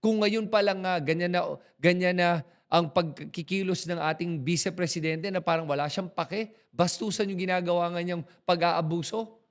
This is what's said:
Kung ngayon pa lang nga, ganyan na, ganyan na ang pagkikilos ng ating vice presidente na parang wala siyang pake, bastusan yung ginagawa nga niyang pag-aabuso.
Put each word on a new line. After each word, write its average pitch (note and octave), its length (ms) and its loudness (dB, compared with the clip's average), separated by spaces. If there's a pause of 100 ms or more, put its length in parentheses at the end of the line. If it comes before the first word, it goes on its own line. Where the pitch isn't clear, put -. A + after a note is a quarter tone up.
Kung G#3+ 240 2
ngayon G#3+ 240 2
pa G#3 160 4
lang F#3+ 160 0
nga, F#3 180 0
ganyan E3 380 0
na, F3 80 2 (320)
ganyan F3+ 400 2
na F3 240 4 (280)
ang E3+ 240 2
pagkikilos F3 960 -2
ng F3 80 -2
ating D#3+ 480 -2
vice E3+ 320 0
presidente D#3+ 560 -4
na F#3 80 0
parang E3 240 0
wala D3 240 0
siyang F#3 220 -6
pake, G#3 420 -6 (160)
bastusan F#3+ 640 0
yung F#3 100 -4
ginagawa F3 540 0
nga F3 100 -2
niyang F3 160 -2 (240)
pag-aabuso. E3+ 960 0 (100)